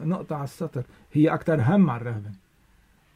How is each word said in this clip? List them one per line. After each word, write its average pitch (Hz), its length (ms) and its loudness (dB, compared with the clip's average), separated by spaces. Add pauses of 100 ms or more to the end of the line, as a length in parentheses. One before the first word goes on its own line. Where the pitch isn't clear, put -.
نقطة 165 320 -4
على 139 80 -6
السطر. - 380 -8 (300)
هي 151 160 6
أكتر 156 320 0
هم 170 300 4
على 117 100 -6
الرهبنة، 107 320 -8 (840)